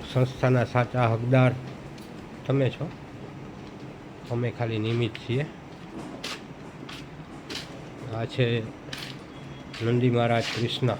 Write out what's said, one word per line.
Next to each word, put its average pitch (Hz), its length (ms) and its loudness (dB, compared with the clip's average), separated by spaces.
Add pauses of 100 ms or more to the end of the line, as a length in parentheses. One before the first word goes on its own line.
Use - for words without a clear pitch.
(120)
સંસ્થાના 127 520 6
સાચા 123 420 4
હકદાર 123 440 6 (960)
તમે 135 220 4
છો, - 200 -4 (1400)
અમે 120 200 0
ખાલી 113 280 0
નિમિત્ત 117 360 2
છીએ. 131 300 0 (2750)
આ 113 100 0
છે 117 380 4 (1200)
નંદી 120 260 6
મહારાજ 117 340 6
કૃષ્ણ. 113 560 2